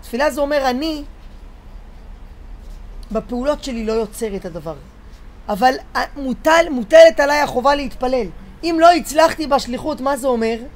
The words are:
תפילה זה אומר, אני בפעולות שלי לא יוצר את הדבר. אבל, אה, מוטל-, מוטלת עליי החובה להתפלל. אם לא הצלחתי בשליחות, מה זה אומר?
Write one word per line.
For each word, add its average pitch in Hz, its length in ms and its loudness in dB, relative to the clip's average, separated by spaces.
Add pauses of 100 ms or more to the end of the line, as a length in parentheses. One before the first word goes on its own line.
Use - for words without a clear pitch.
תפילה 277 280 -2
זה 269 100 -4
אומר, 277 300 0
אני 294 320 -4 (2000)
בפעולות 247 520 -2
שלי 233 220 -6
לא 220 60 -2
יוצר 220 440 -4
את 185 80 -8
הדבר. 165 300 -10 (760)
אבל, 240 260 4 (220)
אה, 254 80 -2 (120)
מוטל-, 311 540 2
מוטלת 320 500 8
עליי 285 180 2
החובה 277 360 2
להתפלל. 262 520 -2 (380)
אם 330 160 0
לא 339 120 10
הצלחתי 311 540 2
בשליחות, 262 540 -2
מה 277 160 -2
זה 247 100 -4
אומר? 226 300 0 (200)